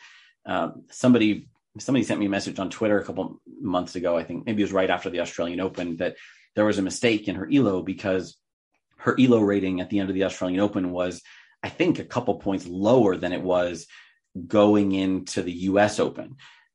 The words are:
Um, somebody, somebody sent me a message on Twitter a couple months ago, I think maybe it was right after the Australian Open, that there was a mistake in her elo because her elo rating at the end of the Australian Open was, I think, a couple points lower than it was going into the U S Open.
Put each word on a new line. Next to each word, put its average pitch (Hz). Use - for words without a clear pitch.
Um, 90
somebody, 110
somebody 127
sent 120
me 104
a -
message 98
on 95
Twitter 104
a 95
couple 92
months 90
ago, 87
I 82
think 82
maybe 107
it -
was 92
right 95
after 87
the 85
Australian 87
Open, 87
that 87
there 107
was 104
a 101
mistake 107
in 92
her 92
elo 107
because 92
her -
elo 123
rating 98
at 90
the 101
end 95
of 98
the 95
Australian 90
Open 101
was, 90
I 120
think, -
a -
couple -
points 92
lower 98
than 87
it 87
was 87
going 104
into 95
the 90
U 95
S 104
Open. -